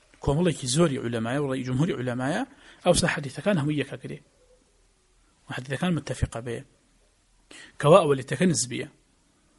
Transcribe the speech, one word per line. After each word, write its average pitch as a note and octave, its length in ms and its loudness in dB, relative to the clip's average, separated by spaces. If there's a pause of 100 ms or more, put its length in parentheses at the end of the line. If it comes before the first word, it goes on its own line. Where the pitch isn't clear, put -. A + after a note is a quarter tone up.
(240)
کۆمەڵێکی D3+ 520 0
زۆری D#3 300 4
علەمایە A#2 360 -2
و C#3+ 100 -2
ڕەئی C3 160 -4
جمهوری B2+ 320 0
علەمایە، B2+ 420 -2 (440)
ئەوسا F3 280 4
حەدیثەکان D3+ 480 -2
هەمووی D3 220 0
یەکەگرێ. C#3 360 -12 (1300)
و - 80 -10
حەدیثەکان C#3 420 -2
متفقە - 480 -4
بێ. A#2+ 120 -6 (1200)
کەوا D#3 240 8
ئەوەلیتەکە C#3+ 500 0
نسبیە. B2 340 -4 (720)